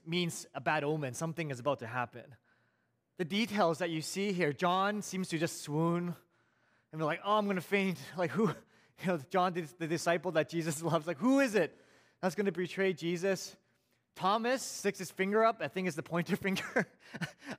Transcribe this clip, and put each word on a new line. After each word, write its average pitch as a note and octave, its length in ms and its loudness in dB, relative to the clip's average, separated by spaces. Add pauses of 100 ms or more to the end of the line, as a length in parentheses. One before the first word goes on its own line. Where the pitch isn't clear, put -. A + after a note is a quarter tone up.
means F3 500 -2
a C#3 40 -8
bad D3+ 240 0
omen. D3 300 -2
Something D#3+ 380 -4
is B2 80 -6
about C3+ 200 0
to A#2 80 -8
happen. A#2+ 360 -6 (960)
The F#3 60 -2
details G3+ 520 2
that F3 140 -2
you D#3 100 -2
see G3 320 -2
here, F3 180 2
John F#3+ 520 2
seems F#3 240 -6
to E3+ 100 -2
just D#3+ 240 -2
swoon E3+ 540 0 (760)
and D#3 80 -8
be D#3+ 60 -2
like, E3 180 -2
"Oh, G#3 140 4
I'm G#3 80 2
gonna G3 160 0
faint." F#3+ 460 0
<laughs> D3+ 100 -14
Like, E3+ 140 0
who, F#3+ 160 4
you - 600 -6
know, F3+ 120 2 (100)
John, F#3 240 4
the, F3 100 -4 (140)
the E3 100 -4
disciple E3+ 440 0
that D#3 180 2
Jesus D#3+ 340 -2
<laughs> - 0 -
loves, D#3+ 220 2
like, E3 140 -4
who C4 200 6
is B3+ 140 4
it E3 240 2 (440)
that's F3+ 120 0
gonna G3+ 180 0
betray F#3 420 0
Jesus? E3+ 640 -2 (600)
Thomas A3+ 480 0
sticks - 340 -4
his F3+ 140 -8
finger G#3 340 2
up, A3+ 160 4
I D3+ 60 -2
think F#3 180 -4
it's D#3 100 -2
the D#3 80 -4
pointer E3+ 320 0
<laughs> G3 120 -2
finger, F#3+ 400 0 (720)